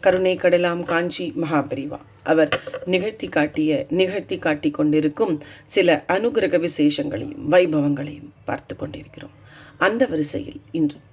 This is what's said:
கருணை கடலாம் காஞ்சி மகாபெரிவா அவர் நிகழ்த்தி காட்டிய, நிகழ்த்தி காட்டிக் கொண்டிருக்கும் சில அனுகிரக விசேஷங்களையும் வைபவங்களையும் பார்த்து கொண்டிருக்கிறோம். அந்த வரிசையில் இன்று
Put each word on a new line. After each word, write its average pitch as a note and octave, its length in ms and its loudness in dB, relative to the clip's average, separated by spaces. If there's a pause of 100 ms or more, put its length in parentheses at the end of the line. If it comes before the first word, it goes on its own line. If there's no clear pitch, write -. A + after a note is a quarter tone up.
கருணை F#3 360 2
கடலாம் F3 460 2
காஞ்சி F3 580 -2
மகாபெரிவா C#3+ 580 -2 (240)
அவர் D#3+ 380 2 (240)
நிகழ்த்தி F#3 440 -2
காட்டிய, D3+ 600 0
நிகழ்த்தி F#3 500 -2
காட்டிக் D3+ 360 -2
கொண்டிருக்கும் D3+ 680 0 (220)
சில F3 440 2
அனுகிரக G3 500 2
விசேஷங்களையும் D3 920 -2
வைபவங்களையும் D3+ 800 2 (140)
பார்த்து - 320 -8
கொண்டிருக்கிறோம். - 540 -14 (480)
அந்த A3+ 280 2
வரிசையில் D3 540 -4 (100)
இன்று D#3 260 0 (160)